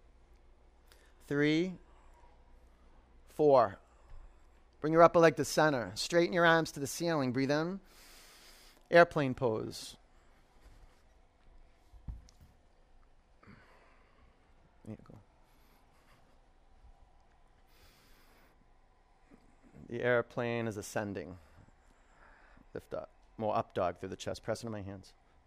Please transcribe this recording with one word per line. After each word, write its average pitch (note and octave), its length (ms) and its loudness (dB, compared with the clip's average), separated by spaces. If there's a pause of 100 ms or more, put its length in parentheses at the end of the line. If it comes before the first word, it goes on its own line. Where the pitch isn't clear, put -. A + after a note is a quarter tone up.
(1300)
three, D#3 460 0 (1600)
four. C3 440 4 (1040)
Bring D#3 100 -2
your E3 100 8
upper E3+ 180 6
leg E3 160 6
to D3 100 -4
center. C#3 480 0
Straighten F3 400 0
your E3+ 100 2
arms E3 280 4
to D3+ 80 -12
the C#3 60 -6
ceiling. D3+ 460 -4
Breathe C3 180 -2
in. E3 300 -4 (1120)
Airplane E3 440 4
pose. A2+ 640 -6 (4000)
There A2 120 -14
you - 80 -20
go. - 120 -20 (4000)
The A#2 120 -6
airplane A#2+ 640 -2
is G#2 120 -6
ascending. G2 580 -8 (1400)
Lift - 220 -12
up. - 160 -12 (260)
More G#2+ 180 -4
up A2 200 -4
dog F2 260 -2
through F#2+ 80 -10
the F#2+ 80 -10
chest. - 260 -10
Press A2 200 -8
into A#2 80 -10
my G#2+ 100 -10
hands. G2 320 -16 (340)